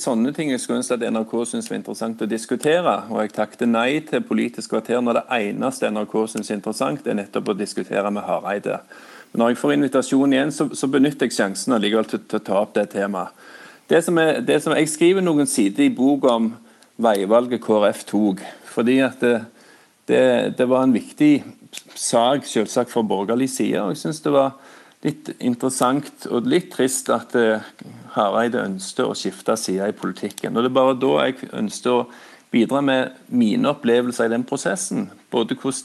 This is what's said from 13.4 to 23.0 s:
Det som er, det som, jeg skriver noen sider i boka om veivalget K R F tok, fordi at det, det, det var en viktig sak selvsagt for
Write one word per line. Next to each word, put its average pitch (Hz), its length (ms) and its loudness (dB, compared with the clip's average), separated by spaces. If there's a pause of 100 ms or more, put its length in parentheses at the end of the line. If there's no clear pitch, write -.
Det 156 160 6
som 175 140 2
er, 160 260 4
det 139 200 2
som, 156 100 0
jeg 151 160 2
skriver 180 320 4
noen 151 240 2
sider 113 400 2
i 131 80 2
boka 135 400 4
om 113 160 2 (480)
veivalget 113 640 2
K 107 160 2
R 104 140 4
F - 180 -8
tok, 101 320 0 (300)
fordi 123 340 2
at - 160 -6
det, 120 140 4 (760)
det, 127 140 4 (340)
det 127 80 4
var 127 160 4
en 131 140 4
viktig 147 400 4 (600)
sak 123 500 2
selvsagt 117 400 0
for 117 160 0